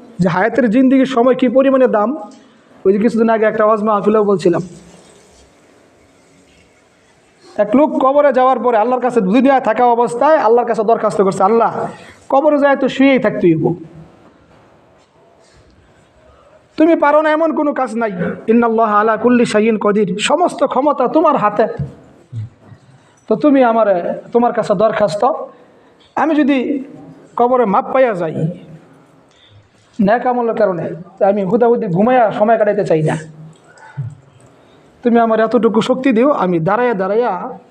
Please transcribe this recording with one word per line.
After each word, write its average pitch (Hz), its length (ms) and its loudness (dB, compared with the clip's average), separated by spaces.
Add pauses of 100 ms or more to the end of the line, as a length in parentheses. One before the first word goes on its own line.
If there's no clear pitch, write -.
(180)
যে 180 100 0
হায়াতের 226 420 0
জিন্দগির 262 360 2
সময় 247 280 0
কি 247 140 0
পরিমাণে 262 380 2
দাম? 214 300 -2 (680)
ওই 190 80 4
যে 208 60 0
কিছুদিন 226 320 0
আগে 220 140 0
একটা 214 200 0
ওয়াজ 214 180 0
মাহফিলেও 214 420 0
বলছিলাম, 180 380 0 (3000)
এক 208 200 0
লোক 294 300 0
কবরে 285 260 2
যাওয়ার 254 260 2
পরে 233 180 0
আল্লাহর 240 260 -2
কাছে, 247 180 -2
দুনিয়ায় 247 400 2
থাকা 233 260 0
অবস্থায় 240 520 2
আল্লাহর 233 300 2
কাছে 220 160 -4
দরখাস্ত 220 380 0
করছে, 190 200 -2
"আল্লাহ, 214 440 0 (420)
কবরে 294 300 2
যায় 277 180 2
তো 269 120 -2
শুয়েই 269 300 2
থাকতে 214 280 -2
হইব, 165 280 0 (3000)
তুমি 320 200 4
পারো 302 260 2
না 311 80 0
এমন 311 240 0
কোনো 294 200 -2
কাজ 254 200 -4
নাই, 226 180 -4 (340)
ইন্নাল্লাহ 226 480 2
আলা 214 220 2
কুল্লি 240 280 2
শাইইন 214 340 0
কদির, 208 400 0
সমস্ত 294 460 -2
ক্ষমতা 269 440 0
তোমার 311 280 2
হাতে, 208 300 0 (1600)
তো 220 80 0
তুমি 277 280 2
আমারে, 214 500 0 (180)
তোমার 240 200 0
কাছে 214 220 -2
দরখাস্ত, 208 500 0 (920)
আমি 294 180 -2
যদি 277 500 -2 (520)
কবরে 247 280 2
মাপ 214 280 -2
পাইয়া 254 220 2
যাই 160 340 -6 (1500)
নেক 233 260 0
আমলের 240 300 -2
কারণে, 180 340 -2 (280)
তো 208 80 2
আমি 202 160 0
হুদাহুদি 226 440 0
ঘুমাইয়া 214 460 2
সময় 220 260 2
কাটাইতে 208 260 0
চাই 160 180 0
না, 156 140 -2 (1900)
তুমি 233 160 2
আমার 220 220 2
এতটুকু 220 400 0
শক্তি 262 320 0
দিও, 240 180 2
আমি 180 300 -2
দাঁড়াইয়া 220 340 0
দাঁড়াইয়া 202 640 -4 (120)